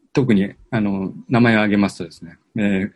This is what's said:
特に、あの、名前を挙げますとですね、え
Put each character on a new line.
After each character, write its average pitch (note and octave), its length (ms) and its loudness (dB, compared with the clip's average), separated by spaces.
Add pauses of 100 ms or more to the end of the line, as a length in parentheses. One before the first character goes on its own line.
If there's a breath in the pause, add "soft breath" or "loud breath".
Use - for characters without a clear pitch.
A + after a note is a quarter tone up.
(120)
特 C3 220 2
に、 G2+ 180 0 (180)
あ A#2 100 -2
の、 G2 320 -4 (160)
名 A#2+ 120 2
前 A#2+ 140 4
を G#2+ 40 4
挙 G#2+ 140 0
げ G#2 40 2
ま G2+ 120 2
す - 100 -14
と F2+ 60 -10
で E2 60 -16
す - 140 -20
ね、 E2 140 -20 (180)
え G2+ 400 -2